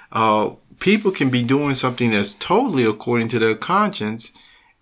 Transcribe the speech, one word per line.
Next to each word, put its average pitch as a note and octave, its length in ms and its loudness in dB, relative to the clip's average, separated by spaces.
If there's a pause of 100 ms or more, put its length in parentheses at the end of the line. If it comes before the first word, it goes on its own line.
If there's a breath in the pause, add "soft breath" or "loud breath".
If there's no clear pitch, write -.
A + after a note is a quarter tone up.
(120 loud breath)
uh, G#2+ 380 2 (300)
people G#3 320 2
can C#3 180 0
be B2 120 0
doing C3+ 320 0
something B2 360 0
that's G2+ 240 0
totally F3+ 500 0
according A2+ 440 -2
to A#2+ 100 -2
their A2 160 2
conscience, A#2 760 -4 (500 soft breath)